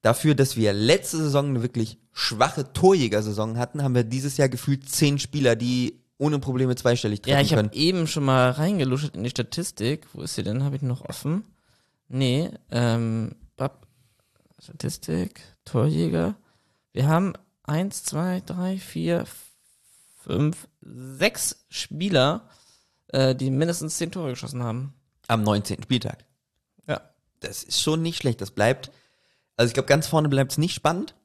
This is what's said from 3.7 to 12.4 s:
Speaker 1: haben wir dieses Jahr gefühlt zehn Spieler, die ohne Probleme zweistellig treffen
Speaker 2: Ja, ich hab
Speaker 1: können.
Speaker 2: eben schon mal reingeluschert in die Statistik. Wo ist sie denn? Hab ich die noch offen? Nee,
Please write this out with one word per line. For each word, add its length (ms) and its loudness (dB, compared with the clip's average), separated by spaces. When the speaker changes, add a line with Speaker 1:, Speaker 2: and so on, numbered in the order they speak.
Speaker 1:
haben 120 0
wir 80 4
dieses 320 -4
Jahr 140 4
gefühlt 400 -4
zehn 280 2
Spieler, 380 2
die 460 -2
ohne 220 0
Probleme 360 0
zweistellig 460 0
treffen 140 2
Speaker 2:
Ja, 60 4
ich 120 4
hab 60 4
Speaker 1:
können. 140 0
Speaker 2:
eben 340 2
schon 180 -2
mal 260 4
reingeluschert 640 0
in 80 -6
die 60 -2
Statistik. 840 -4
Wo 80 -14
ist 140 -8
sie 80 -4
denn? 200 -2
Hab 100 -2
ich 80 -6
die 60 -4
noch 200 -4
offen? 380 -4
Nee, 420 0